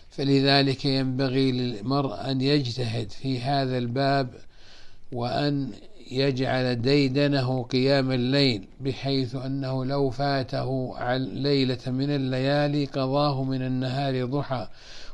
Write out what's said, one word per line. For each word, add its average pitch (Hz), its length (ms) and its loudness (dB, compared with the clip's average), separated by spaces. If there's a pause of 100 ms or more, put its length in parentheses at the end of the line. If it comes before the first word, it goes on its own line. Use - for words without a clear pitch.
فلذلك 139 760 2
ينبغي 135 680 2
للمرء 123 600 -2
أن 135 280 -2
يجتهد 120 720 0
في 131 280 -4
هذا 135 380 0
الباب 135 520 0 (800)
وأن 135 580 0 (420)
يجعل 127 720 2
ديدنه 139 800 4
قيام 131 480 2
الليل، 127 560 2 (120)
بحيث 135 560 -2
أنه 131 500 -4
لو 139 240 0
فاته 131 880 -2
عن 131 260 0
ليلة 131 640 2
من 131 220 0
الليالي 143 760 0
قضاه 139 580 0
من 131 180 -2
النهار 127 640 -2
ضحى 127 420 -2 (460)